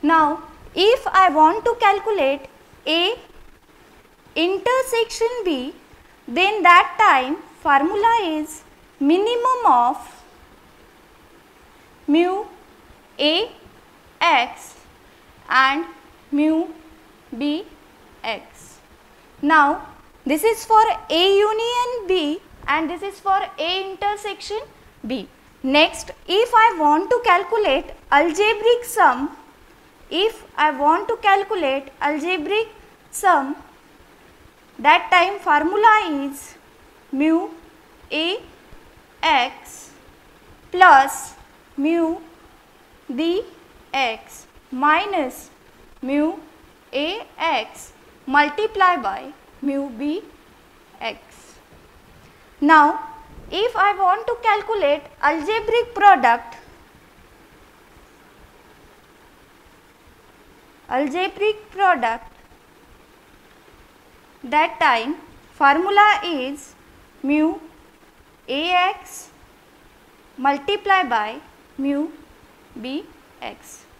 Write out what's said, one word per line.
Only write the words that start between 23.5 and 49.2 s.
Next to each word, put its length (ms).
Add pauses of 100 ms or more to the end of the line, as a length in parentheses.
A 320
intersection 720 (440)
B. 240 (380)
Next, 440 (180)
if 260
I 240
want 300
to 160
calculate 640 (260)
algebraic 720
sum, 500 (760)
if 340 (140)
I 120
want 380
to 140
calculate 640 (180)
algebraic 640 (420)
sum, 460 (1200)
that 320
time 280
formula 880
is 300 (540)
mu 380 (640)
A 300 (800)
X 680 (800)
plus 600 (460)
mu 400 (960)
B 280 (500)
X 520 (240)
minus 760 (540)
mu 320 (580)
A 340 (120)
X 560 (320)
multiply 720
by 340 (300)